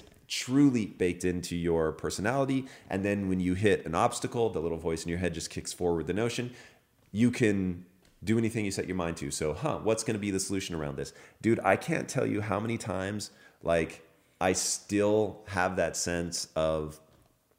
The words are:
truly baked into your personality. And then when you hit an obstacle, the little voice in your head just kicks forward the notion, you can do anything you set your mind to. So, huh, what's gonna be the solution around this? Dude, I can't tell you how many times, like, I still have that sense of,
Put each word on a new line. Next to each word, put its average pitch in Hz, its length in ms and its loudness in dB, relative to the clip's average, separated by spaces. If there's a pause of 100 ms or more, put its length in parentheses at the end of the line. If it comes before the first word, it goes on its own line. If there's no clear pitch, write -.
(280)
truly 123 580 4
baked 90 380 0
into 87 320 -2
your 82 360 2
personality. 131 720 0 (220)
And 95 160 0
then 101 240 0
when 92 120 2
you 90 140 2
hit 98 300 4
an 80 100 -2
obstacle, 117 560 0
the 87 100 -2
little 82 180 -2
voice 82 240 -2
in 85 60 -6
your 85 100 -2
head 87 160 0
just 80 160 -8
kicks - 220 -8
forward 85 340 0
the 85 60 -2
notion, 120 400 -2 (580)
you - 200 4
can 95 540 2 (380)
do 107 160 2
anything 113 260 0
you 98 60 -4
set - 160 -4
your 90 100 -4
mind 85 200 -2
to. 69 140 -6
So, 76 240 -2
huh, 123 280 -4
what's 110 220 0
gonna 110 140 -2
be 101 120 -2
the 95 100 0
solution 95 340 -4
around 73 220 -4
this? 69 160 -8 (280)
Dude, 110 240 2
I 95 120 8
can't 147 320 -4
tell 123 180 0
you 107 140 0
how 107 200 -2
many 113 160 -2
times, 101 540 -6 (320)
like, 82 420 0 (360)
I 95 120 4
still - 960 0
have 92 300 0
that 82 200 0
sense 87 580 -4
of, 78 460 -2 (580)